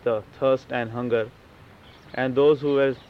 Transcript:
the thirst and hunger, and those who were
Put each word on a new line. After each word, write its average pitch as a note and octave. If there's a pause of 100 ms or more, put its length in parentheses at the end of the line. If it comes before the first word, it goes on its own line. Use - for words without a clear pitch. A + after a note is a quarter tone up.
the A2 (160)
thirst C3
and A2+
hunger, A#2 (880)
and B2+
those C#3+
who C#3+
were C3+ (140)